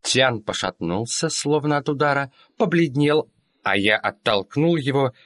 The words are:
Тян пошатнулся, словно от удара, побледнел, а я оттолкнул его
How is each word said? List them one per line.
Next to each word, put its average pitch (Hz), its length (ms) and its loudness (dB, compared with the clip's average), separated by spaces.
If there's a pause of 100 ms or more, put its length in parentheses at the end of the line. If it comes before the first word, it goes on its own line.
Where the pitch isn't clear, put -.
Тян 127 380 2
пошатнулся, 98 880 -4
словно 147 480 -2
от 143 100 -4
удара, 139 420 0 (260)
побледнел, 156 720 0 (360)
а 98 120 0
я 104 200 4
оттолкнул 117 800 0
его 135 380 0 (120)